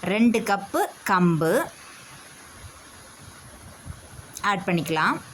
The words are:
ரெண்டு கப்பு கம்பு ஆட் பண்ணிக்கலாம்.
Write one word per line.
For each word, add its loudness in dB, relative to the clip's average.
ரெண்டு 4
கப்பு -2
கம்பு 4
ஆட் -4
பண்ணிக்கலாம். 0